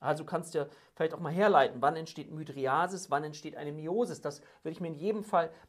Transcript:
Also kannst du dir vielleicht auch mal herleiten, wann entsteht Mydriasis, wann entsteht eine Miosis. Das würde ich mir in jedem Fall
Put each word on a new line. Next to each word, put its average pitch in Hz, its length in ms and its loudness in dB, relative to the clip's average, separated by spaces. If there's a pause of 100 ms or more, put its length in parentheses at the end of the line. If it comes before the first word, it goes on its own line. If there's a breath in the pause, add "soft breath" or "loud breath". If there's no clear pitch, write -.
Also 151 240 0
kannst 160 280 -4
du 160 60 -2
dir 143 120 -2 (240 loud breath)
vielleicht 165 200 0
auch 156 60 -8
mal 156 120 -4
herleiten, 165 480 6
wann 147 140 4
entsteht 160 380 -10
Mydriasis, 156 760 -2
wann 143 140 2
entsteht 151 340 -10
eine 147 140 -8
Miosis. 165 500 -2
Das 147 200 -6 (220 loud breath)
würde 160 100 -6
ich 170 80 -12
mir 170 80 -4
in 156 80 -8
jedem 208 260 -2
Fall 170 300 2 (160 loud breath)